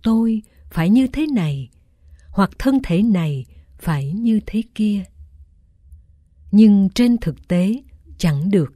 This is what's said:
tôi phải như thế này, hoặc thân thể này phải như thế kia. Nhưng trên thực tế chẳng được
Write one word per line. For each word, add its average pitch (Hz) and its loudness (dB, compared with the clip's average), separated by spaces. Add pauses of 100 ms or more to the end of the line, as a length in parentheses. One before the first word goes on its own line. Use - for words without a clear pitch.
tôi 226 -2 (280)
phải 170 -2
như 254 4
thế 277 -4
này, 156 -4 (580)
hoặc 196 0
thân 269 0
thể 175 0
này 160 -2 (320)
phải 143 -4
như 220 0
thế 220 -4 (120)
kia. 208 -2 (1500)
Nhưng 202 6
trên 240 2
thực - -8
tế 185 -2 (360)
chẳng 156 -2
được 185 0